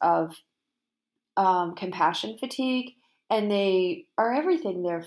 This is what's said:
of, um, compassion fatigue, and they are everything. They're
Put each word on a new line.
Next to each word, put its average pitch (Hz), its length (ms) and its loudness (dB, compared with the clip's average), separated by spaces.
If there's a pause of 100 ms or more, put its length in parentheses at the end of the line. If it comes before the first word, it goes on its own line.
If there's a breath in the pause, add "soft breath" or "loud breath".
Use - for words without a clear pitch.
of, 165 360 2 (1000)
um, 180 380 2
compassion 180 640 -2
fatigue, 254 540 -4 (360)
and 208 220 0
they 190 560 2 (100)
are 226 160 2
everything. 277 520 0
They're 170 220 -2